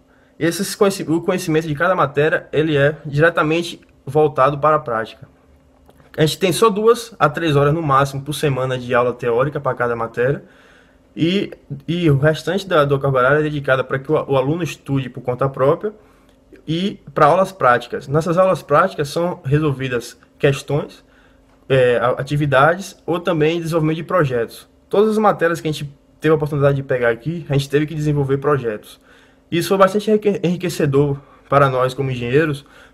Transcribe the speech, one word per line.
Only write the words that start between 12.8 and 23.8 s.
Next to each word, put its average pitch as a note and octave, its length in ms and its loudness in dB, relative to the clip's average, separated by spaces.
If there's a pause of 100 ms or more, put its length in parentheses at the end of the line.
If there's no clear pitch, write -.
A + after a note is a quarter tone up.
do C#3+ 140 0
carga C#3 180 0
horária C3 220 4
é D#3 40 0
dedicada C#3 400 0
para C3+ 160 -4
que C3+ 140 -4
o, - 20 2
o C#3 220 0
aluno D3 260 0
estude C3+ 460 -6
por A#2 140 -14
conta B2+ 260 -2
própria D3+ 460 0 (720)
e F#3 320 -4 (140)
para D#3 100 4
aulas F#3 280 4
práticas. A#2+ 540 0
Nessas D#3+ 300 -2
aulas F#3 260 2
práticas D#3 460 0
são E3+ 340 -4
resolvidas C3 760 -2 (200)
questões, C#3+ 640 -2 (680)
é, B2 260 4
a-, A#2+ 240 0
atividades D3 840 0
ou E3+ 120 -2
também E3 400 0
desenvolvimento D#3+ 380 -2